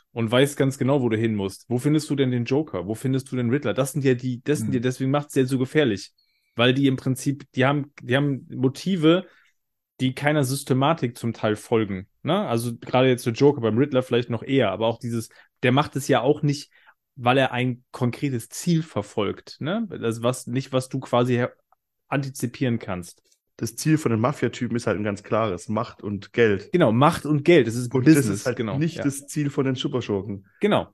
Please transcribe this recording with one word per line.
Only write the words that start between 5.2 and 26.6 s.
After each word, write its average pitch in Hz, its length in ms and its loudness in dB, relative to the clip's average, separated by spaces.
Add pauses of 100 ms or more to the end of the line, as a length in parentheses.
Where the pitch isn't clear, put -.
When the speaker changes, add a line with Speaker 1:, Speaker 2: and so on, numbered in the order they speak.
Speaker 1:
ja 135 100 4
so 127 140 -2
gefährlich. 127 540 0 (420)
Weil 123 180 4
die 139 140 2
im 131 100 2
Prinzip, 135 560 -4
die 127 140 2
haben, 143 340 -2
die 123 160 -2
haben 143 340 -2
Motive, 160 760 2 (760)
die 131 140 0
keiner 147 280 0
Systematik 135 760 -2
zum 113 140 -6
Teil 107 220 -2
folgen. 101 540 -4 (140)
Ne? 185 240 -2
Also 117 300 -4
gerade 131 320 2
jetzt 123 180 0
der 113 80 -2
Joker, 143 260 4
beim 110 180 0
Riddler 131 240 2
vielleicht 123 280 -2
noch 117 120 -4
eher, 127 280 2
aber 104 160 -2
auch 113 120 0
dieses, 117 300 -6 (340)
der 123 100 4
macht 147 240 2
es 135 120 -6
ja 123 140 4
auch 147 200 2
nicht, 143 300 -2 (420)
weil 127 240 2
er 131 140 2
ein 123 400 -2
konkretes 123 560 -2
Ziel 165 340 0
verfolgt. - 800 -4
Ne? 196 280 -4
Das 113 340 -4
was, 123 240 -2
nicht, 123 260 -4
was 131 160 0
du 139 100 -6
quasi 123 360 0
her-, 120 200 -2 (540)
antizipieren 131 680 -2
kannst. 90 440 -10 (360)
Speaker 3:
Das 113 160 -6
Ziel 151 220 2
von 143 140 0
den 110 100 2
Mafia-Typen 120 560 -2
ist 113 100 -4
halt 107 120 0
ein 104 40 -4
ganz 104 200 -4
klares: 107 480 -2
Macht 110 320 -6
und 104 320 -8
Geld. 104 380 2